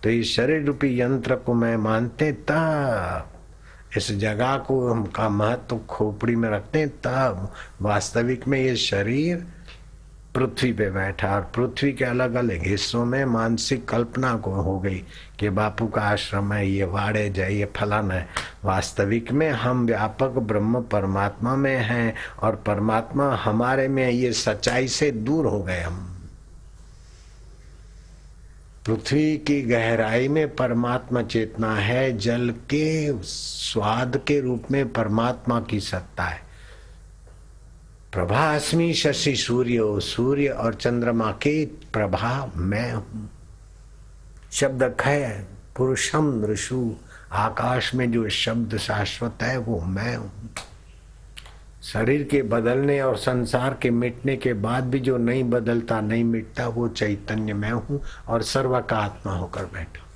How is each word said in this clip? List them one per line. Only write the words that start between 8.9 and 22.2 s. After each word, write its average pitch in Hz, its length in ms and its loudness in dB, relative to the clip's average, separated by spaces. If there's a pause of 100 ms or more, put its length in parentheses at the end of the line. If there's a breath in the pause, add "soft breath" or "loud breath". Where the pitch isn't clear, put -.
पृथ्वी 123 380 2
पे 98 180 0
बैठा 95 440 -2
और 101 60 2 (140)
पृथ्वी 127 380 2
के 123 120 -2
अलग-अलग 120 600 0
हिस्सों 104 380 0
में 131 200 2
मानसिक 113 640 0
कल्पना 120 480 0
को 98 140 -4
हो 95 300 0
गई 92 240 -2 (340 loud breath)
कि 104 100 0
बापू 107 380 0
का 104 160 0
आश्रम 101 500 0
है, 101 180 0
ये 98 140 2
वाड़ेज 98 560 0
है, 95 140 0
ये 101 100 0 (120)
फलाना 104 380 0
है। 87 120 -2 (380 loud breath)
वास्तविक 101 680 0
में 151 180 2
हम 123 360 0
व्यापक 113 520 0
ब्रह्म 110 440 2
परमात्मा 101 720 0
में 135 200 2
हैं 117 380 0 (280 loud breath)